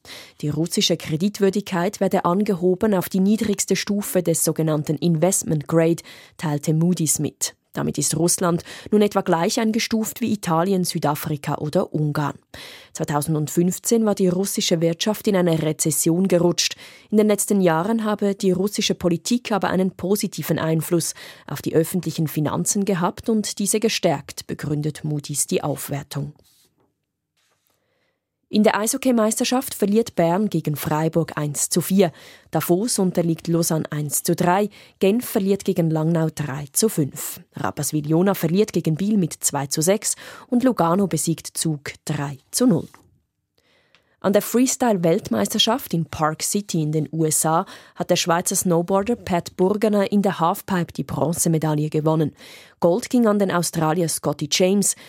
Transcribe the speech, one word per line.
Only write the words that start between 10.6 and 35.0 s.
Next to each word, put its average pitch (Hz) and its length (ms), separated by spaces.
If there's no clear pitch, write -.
Südafrika 151 680
oder 165 380
Ungarn. 151 460
Zweitausendfünfzehn 160 1120
war 202 100
die 185 140
russische 190 500
Wirtschaft 170 480
in 202 80
eine 165 260
Rezession 160 680
gerutscht. 175 480
In 208 60
den 214 100
letzten 208 320
Jahren 185 460
habe 202 280
die 190 200
russische 190 420
Politik 180 560
aber 185 200
einen 185 200
positiven 180 680
Einfluss 160 580
auf - 140
die - 140
öffentlichen 165 540
Finanzen 170 560
gehabt 180 420
und 220 320
diese 208 220
gestärkt, - 640
begründet 147 560
Moody's 147 420
die - 160
Aufwertung. 143 720
In 214 160
der 208 160
Eishockeymeisterschaft 240 960
verliert 214 420
Bern 180 340
gegen 156 260
Freiburg 160 600
eins 147 340
zu 175 120
vier. 185 320
Davos 180 480
unterliegt 170 480
Lausanne 165 440
eins 147 300
zu 175 140
drei. 185 340
Genf 214 280